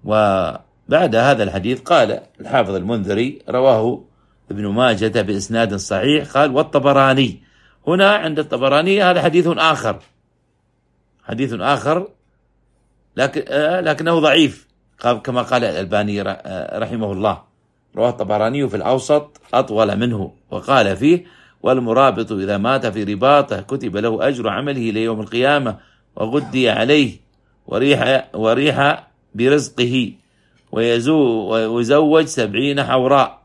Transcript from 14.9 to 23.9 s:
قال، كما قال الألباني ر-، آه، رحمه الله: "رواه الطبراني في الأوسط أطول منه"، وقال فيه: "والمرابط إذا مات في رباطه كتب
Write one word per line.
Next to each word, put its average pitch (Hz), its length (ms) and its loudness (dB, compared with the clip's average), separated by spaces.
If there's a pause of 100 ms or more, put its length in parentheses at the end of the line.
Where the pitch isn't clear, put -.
قال، 120 220 0
كما 123 200 -4
قال 120 220 0
الألباني 101 580 -2
ر-، 95 80 -4
آه، 92 500 -10
رحمه 110 320 -6
الله: 98 300 -2 (540)
"رواه 117 140 0
الطبراني 110 600 -2
في 101 60 -8
الأوسط 131 680 -2 (120)
أطول 110 420 0
منه"، 107 360 -2 (200)
وقال 104 460 0
فيه: 165 280 2 (380)
"والمرابط 120 680 2
إذا 101 260 -2
مات 123 280 0
في 107 180 -4
رباطه 113 580 0
كتب 120 360 -6